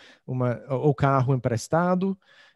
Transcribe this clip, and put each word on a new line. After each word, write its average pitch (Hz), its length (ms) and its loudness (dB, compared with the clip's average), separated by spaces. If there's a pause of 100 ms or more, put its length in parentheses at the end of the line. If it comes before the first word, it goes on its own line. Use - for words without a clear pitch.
(260)
uma, 123 420 -2
o, 135 200 0
o 139 60 4
carro 135 400 2
emprestado. 175 840 0 (380)